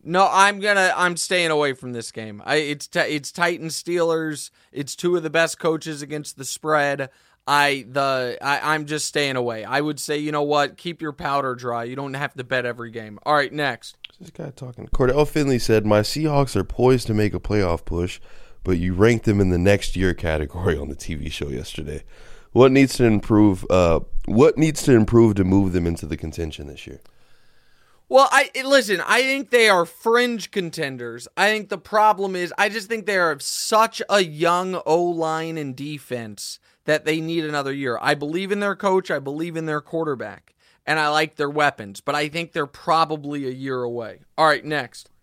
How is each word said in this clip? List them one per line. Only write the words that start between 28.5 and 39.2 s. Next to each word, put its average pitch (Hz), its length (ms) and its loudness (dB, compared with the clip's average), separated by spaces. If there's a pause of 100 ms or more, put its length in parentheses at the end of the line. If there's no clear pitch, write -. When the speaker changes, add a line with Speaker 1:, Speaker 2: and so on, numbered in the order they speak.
Speaker 1:
listen, 220 420 4
I 233 180 4
think 269 260 -2
they 240 180 6
are 180 180 4
fringe 233 640 -2
contenders. 131 840 -8
I 196 140 4
think 214 200 -2
the 202 80 -8
problem 196 580 0
is, 180 220 -6
I 202 120 2
just 202 180 -8
think 220 200 -6
they 202 100 0
are 160 220 0
such - 600 0 (100)
a 202 120 4
young 175 640 0
O-line 160 720 0
and 139 180 -8
defense 123 840 -12 (260)
that 151 180 0
they 156 160 0
need 160 260 -4
another 143 280 -4
year. 135 260 -4
I 143 140 2
believe 160 380 -4
in 202 80 -2
their 202 160 -2
coach. 190 340 0
I 160 80 -2
believe 156 400 -6